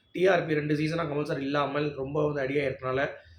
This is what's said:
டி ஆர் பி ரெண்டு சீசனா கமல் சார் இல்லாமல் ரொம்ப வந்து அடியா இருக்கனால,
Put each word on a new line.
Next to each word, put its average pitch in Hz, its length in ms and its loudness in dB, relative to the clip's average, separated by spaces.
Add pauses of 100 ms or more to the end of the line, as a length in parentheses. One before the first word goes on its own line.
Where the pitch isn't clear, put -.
(120)
டி 175 140 2
ஆர் 170 200 4
பி 160 80 0
ரெண்டு 151 200 0
சீசனா 156 320 0
கமல் 143 160 -2
சார் 139 180 -4
இல்லாமல் 143 540 0
ரொம்ப 147 380 -2
வந்து 139 200 -2
அடியா 139 120 2
இருக்கனால, 131 440 -2 (300)